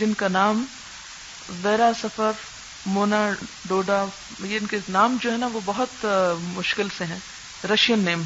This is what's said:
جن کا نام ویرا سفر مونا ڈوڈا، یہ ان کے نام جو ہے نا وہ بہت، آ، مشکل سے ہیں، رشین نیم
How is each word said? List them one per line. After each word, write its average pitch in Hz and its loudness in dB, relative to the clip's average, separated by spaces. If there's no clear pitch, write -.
جن 214 2
کا 202 0
نام 208 4
ویرا 220 6
سفر 220 0
مونا 208 4
ڈوڈا، 190 2
یہ 202 -2
ان 208 -4
کے 208 -2
نام 214 4
جو 240 0
ہے 233 0
نا 247 0
وہ 220 -4
بہت، 220 -2
آ، 214 2
مشکل 180 -2
سے 185 -4
ہیں، 170 -6
رشین 214 4
نیم 170 2